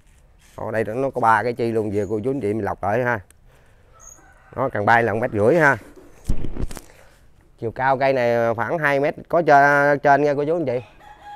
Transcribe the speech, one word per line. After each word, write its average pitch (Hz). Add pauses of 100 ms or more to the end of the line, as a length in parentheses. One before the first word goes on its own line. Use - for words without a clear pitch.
(560)
Ở 107
đây 110
nó 127
có -
ba 113
cái 120
chi 117
luôn, 110
về 101
cô 107
chú 131
anh 139
chị 101
mình 110
lọc 90
lại 107
ha. 120 (1400)
Nó 131
cần 104
bay 117
là 110
một 107
mét 123
rưỡi 113
ha. 139 (1800)
Chiều 113
cao 131
cây 135
này 117
khoảng 117
hai 143
mét 147 (140)
có 170
trên, 143
trên 143
nha 147
cô 147
chú 160
anh 165
chị. 123 (560)